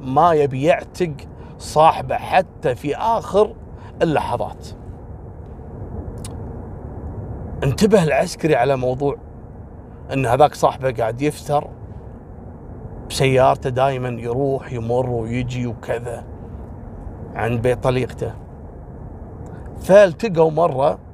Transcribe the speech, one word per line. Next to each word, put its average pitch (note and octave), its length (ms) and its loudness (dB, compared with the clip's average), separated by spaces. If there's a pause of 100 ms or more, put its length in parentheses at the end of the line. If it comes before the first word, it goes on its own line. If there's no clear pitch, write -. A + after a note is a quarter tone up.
ما C#3+ 320 4
يبي C3+ 300 2
يعتق E3+ 500 2 (460)
صاحبه D3 580 4
حتى - 580 2
في C#3+ 220 -4
آخر G#3 580 2 (480)
اللحظات. B2 680 0 (3000)
انتبه F#3+ 380 6
العسكري D#3 540 2
على C3 200 4
موضوع B2+ 400 0 (960)
إن C3+ 140 0
هذاك C3+ 280 6
صاحبه C3 360 2
قاعد A#2 320 -2
يفتر D3 460 0 (1400)
بسيارته، C3+ 600 4
دايما B2+ 380 0
يروح B2 640 -2
يمر B2 380 0
ويجي B2 560 -2
وكذا A#2 580 -6 (1120)
عند A2+ 280 0
بيت B2 220 2
طليقته. B2 480 0 (1500)
فالتقوا F3+ 720 6
مرة D3+ 480 2 (160)